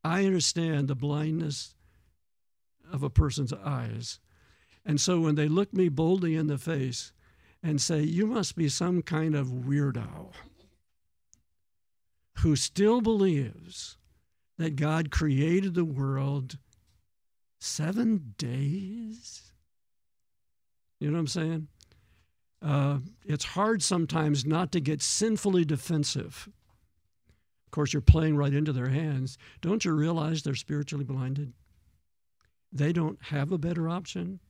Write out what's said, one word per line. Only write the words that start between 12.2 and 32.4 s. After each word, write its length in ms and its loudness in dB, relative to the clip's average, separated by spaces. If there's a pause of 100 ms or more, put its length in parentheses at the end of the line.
who 180 4
still 460 2
believes 960 0 (600)
that 200 -2
God 340 0
created 600 2
the 100 2
world 760 -2 (1000)
seven 760 -2
days?" 1120 -6 (1500)
You 80 -2
know 60 0
what 60 0
I'm 60 0
saying? 400 -4 (960)
Uh, 380 0 (240)
it's 220 -4
hard 380 0
sometimes 640 0
not 260 0
to 80 0
get 220 -2
sinfully 640 2
defensive. 840 -2 (1160)
Of 40 -20
course, 220 0
you're 80 0
playing 360 8
right 160 2
into 200 2
their 140 0
hands. 500 -2 (240)
Don't 240 0
you 60 2
realize 500 2
they're 140 -2
spiritually 480 -4
blinded? 500 -4 (1160)